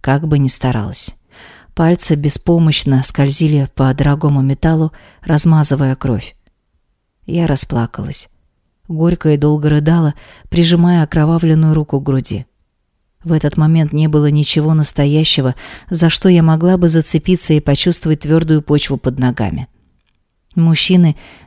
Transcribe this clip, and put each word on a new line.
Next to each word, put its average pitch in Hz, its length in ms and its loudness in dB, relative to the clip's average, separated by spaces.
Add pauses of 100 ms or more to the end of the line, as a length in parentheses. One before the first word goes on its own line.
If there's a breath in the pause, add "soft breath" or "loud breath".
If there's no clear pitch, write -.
как 143 260 -2
бы 151 120 2
ни 135 80 2
старалась. 113 680 -4 (600 loud breath)
Пальцы 170 400 0
беспомощно 147 880 0
скользили 139 720 0
по 131 180 0
дорогому 143 480 0
металлу, 156 500 0 (300 soft breath)
размазывая 147 760 0
кровь. - 400 -6 (880)
Я 170 200 -2
расплакалась. - 840 -6 (580)
Горько 160 420 -2
и 151 80 2
долго 151 320 0
рыдала, 151 460 0 (340 loud breath)
прижимая 170 540 2
окровавленную 160 720 2
руку 147 260 -4
к - 20 -12
груди. 135 440 -4 (760)
В 165 100 -2
этот 151 220 0
момент 156 380 2
не 151 140 0
было 151 240 2
ничего 151 420 0
настоящего, 147 800 0 (360 loud breath)
за 160 200 2
что - 200 0
я 175 120 4
могла 160 360 2
бы 175 120 2
зацепиться 165 640 0
и 151 60 2
почувствовать 156 600 -2
твердую 156 400 0
почву 147 360 -2
под 131 220 -4
ногами. 127 480 -4 (880)
Мужчины 165 600 2 (320 loud breath)